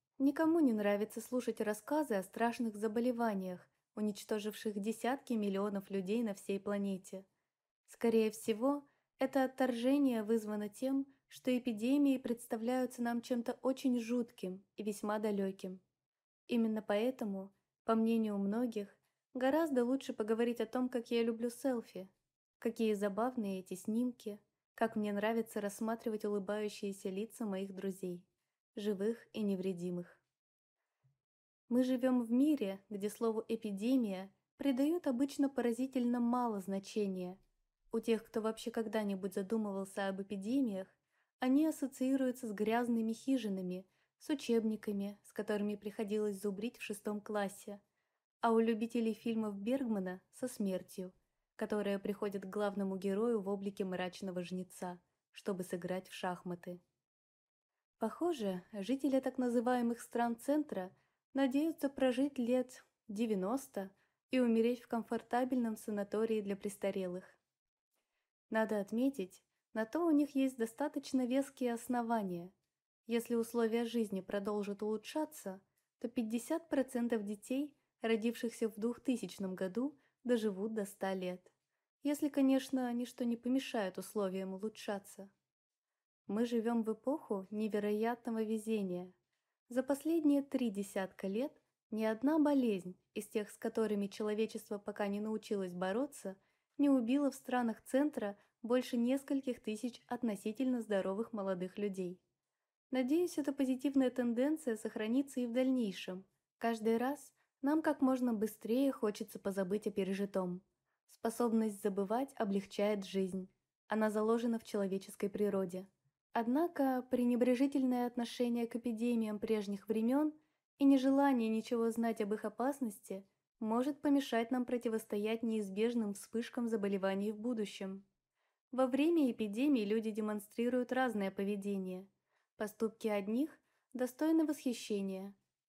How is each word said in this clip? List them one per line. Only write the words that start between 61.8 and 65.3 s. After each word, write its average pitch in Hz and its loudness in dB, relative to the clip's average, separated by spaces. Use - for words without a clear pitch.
прожить 269 2
лет 247 0
девяносто 208 -2
и 262 4
умереть 240 4
в - -20
комфортабельном 233 0